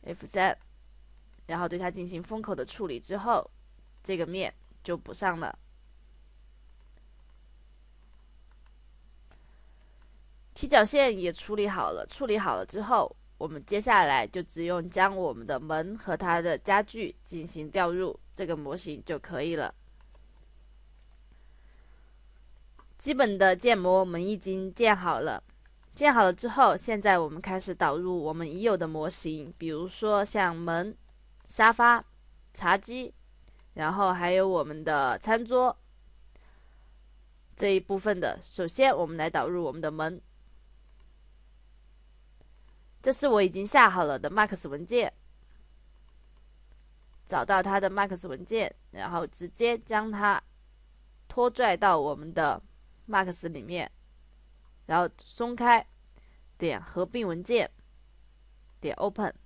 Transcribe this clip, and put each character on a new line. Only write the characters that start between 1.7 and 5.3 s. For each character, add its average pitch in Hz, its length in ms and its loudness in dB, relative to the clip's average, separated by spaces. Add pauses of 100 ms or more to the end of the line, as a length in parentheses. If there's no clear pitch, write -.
它 180 100 -4
进 180 160 -8
行 175 160 -10
封 214 220 -10
口 208 120 -6
的 131 100 -6
处 185 240 -10
理 123 100 -8
之 196 200 -10
后， 214 300 0 (540)
这 190 140 -6
个 165 100 -2
面 185 260 -6 (300)
就 175 140 -6
补 - 180 -14
上 180 240 -4